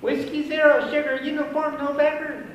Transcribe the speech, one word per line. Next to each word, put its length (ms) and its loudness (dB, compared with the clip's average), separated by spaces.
Whiskey 460 -2
Zero, 420 4
Sugar 340 -2
Uniform 540 -2
November. 760 -2